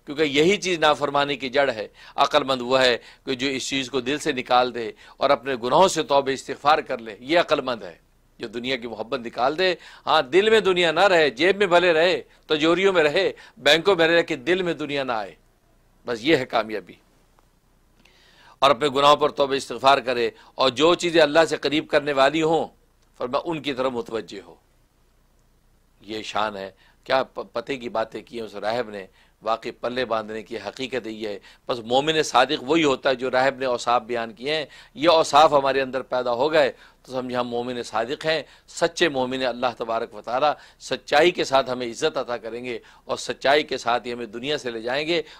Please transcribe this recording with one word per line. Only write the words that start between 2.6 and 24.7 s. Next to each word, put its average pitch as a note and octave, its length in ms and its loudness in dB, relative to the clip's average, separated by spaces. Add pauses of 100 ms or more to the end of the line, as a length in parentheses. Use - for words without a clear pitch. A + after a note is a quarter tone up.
वो B2 160 0
है B2+ 180 4 (300)
कि C3+ 100 -4
जो B2+ 140 -4
इस C3 200 -6
चीज़ C3+ 200 -4
को C3 120 -2
दिल C3+ 180 -4
से D3 140 -4
निकाल B2 380 0
दे A2+ 220 -8 (260)
और C3+ 120 2
अपने C3+ 260 -2
गुनाहों C3+ 300 4
से D#3 180 -2
तौबा C#3 260 2
इस्तिग़फ़ार C#3+ 520 0
कर B2 160 -8
ले, A2+ 220 -14
ये C#3+ 160 0
अक्लमंद C3 460 0
है, E2+ 160 -16 (400)
जो A#2+ 100 -10
दुनिया A#2+ 280 -6
की A#2+ 100 -10
मोहब्बत A2+ 340 -8
निकाल A#2+ 340 -2
दे। F3+ 220 0 (280)
हाँ, C#3+ 240 2
दिल F#3+ 220 4
में A3 120 4
दुनिया F3 280 2
ना E3 160 4
रहे, E3 240 4
जेब E3+ 280 2
में G3+ 100 2
भले F3 240 6
रहे, E3 220 2 (340)
तिजोरियों E3+ 440 2
में E3+ 100 4
रहे, D3+ 300 2 (260)
बैंकों D#3+ 360 4
में E3 120 4
रहे, E3+ 100 4
लेकिन D#3+ 260 -2
दिल F#3 200 0
में E3+ 140 -4
दुनिया C#3+ 260 -6
ना B2 140 -4
आए, F#2+ 180 -10 (720)
बस A#2 140 -6
ये D3+ 140 4
है C3 100 0
कामयाबी। G#2+ 520 -4 (1600)
और C#3 100 6
अपने D3 200 2
गुनाहों C#3+ 260 6
पर C#3+ 140 2
तौबा C#3 240 0
इस्तिग़फ़ार C3+ 460 2
करे, A#2+ 320 -2 (240)
और C3 140 2
जो D3 240 4
चीज़ें E3+ 260 2
अल्लाह D3+ 240 4
से D3 140 -4
करीब D3 280 -2
करने D3 260 0
वाली C#3 280 2
हों, D#3 240 0 (540)
फरमाया, B2 240 -4
उनकी C#3+ 300 -6
तरफ B2+ 200 -2
मुतवज्जे A2 460 -8
हो। E2+ 180 -20 (1400)